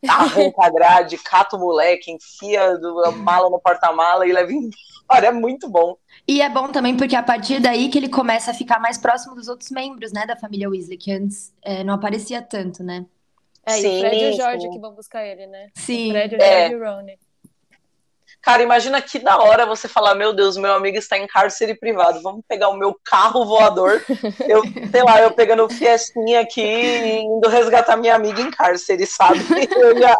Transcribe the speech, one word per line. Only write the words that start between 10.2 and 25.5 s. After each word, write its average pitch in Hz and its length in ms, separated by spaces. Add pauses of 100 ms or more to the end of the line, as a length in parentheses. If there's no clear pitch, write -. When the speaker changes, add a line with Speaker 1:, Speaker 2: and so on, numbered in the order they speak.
Speaker 2:
da 240 100
família 202 340
Weasley, 180 260
que 196 160
antes, 202 400 (100)
é, 190 220
não 202 100
aparecia 208 460
tanto, 185 420
né? 180 220 (640)
Speaker 3:
É, 220 140
e 202 60
o 185 140
Fred 214 160
e 220 120
o 214 40
Speaker 1:
Sim, 208 40
Speaker 3:
George 247 260
Speaker 1:
sim. 175 80
Speaker 3:
que 180 80
vão 214 160
buscar 214 320
ele, 196 200
né? 196 280
Speaker 2:
Sim. 233 340
Speaker 3:
O 214 40
Fred, 208 240
o - 60
Speaker 1:
É. 190 260
Speaker 3:
George 240 60
e - 20
o 226 80
Ron. 202 220 (1400)
Speaker 1:
Cara, 240 200
imagina 240 380
que - 180
da 214 200
hora 220 260
você 220 240
falar, 208 260
"Meu 208 200
Deus, 196 240
meu 196 160
amigo 196 240
está 202 180
em 196 100
cárcere 208 480
privado, 180 460
vamos 196 260
pegar 208 220
o 196 80
meu 196 260
carro 226 440
voador." 208 600
Speaker 3:
<laughs> 240 400
Speaker 1:
Eu, 214 160 (280)
sei 247 120
lá, 226 200
eu 226 80
pegando 226 340